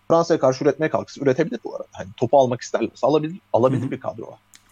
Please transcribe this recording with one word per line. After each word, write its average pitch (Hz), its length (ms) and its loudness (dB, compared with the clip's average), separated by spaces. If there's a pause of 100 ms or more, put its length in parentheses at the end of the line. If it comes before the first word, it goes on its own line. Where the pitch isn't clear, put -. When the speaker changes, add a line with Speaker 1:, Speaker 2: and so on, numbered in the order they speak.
Speaker 1:
Fransa'ya 165 320 2
karşı 131 240 2
üretmeye 151 260 2
kalkışsa - 300 -6
üretebilir 127 440 0
bu - 120 -10
arada. - 160 -10
Hani - 240 -14
topu 123 220 2
almak 123 220 2
isterlerse - 460 -4
alabilir, 156 340 0 (120)
alabilir 123 300 2
Speaker 2:
Hı - 40 -6
hı. - 40 -6
Speaker 1:
bir 131 100 -8
kadro - 260 -10
var. - 120 -20 (340)